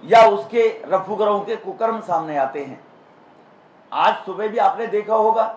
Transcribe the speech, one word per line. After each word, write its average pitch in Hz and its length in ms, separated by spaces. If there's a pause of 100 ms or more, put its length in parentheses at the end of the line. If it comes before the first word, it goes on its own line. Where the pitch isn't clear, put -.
या 220 200
उसके 220 400 (240)
रफूगरों 202 540
के 226 160
कुकर्म 190 460
सामने 160 340
आते 139 240
हैं। 131 180 (1120)
आज 170 240
सुबह 190 320
भी 220 100
आपने 202 280
देखा 208 280
होगा 220 300 (120)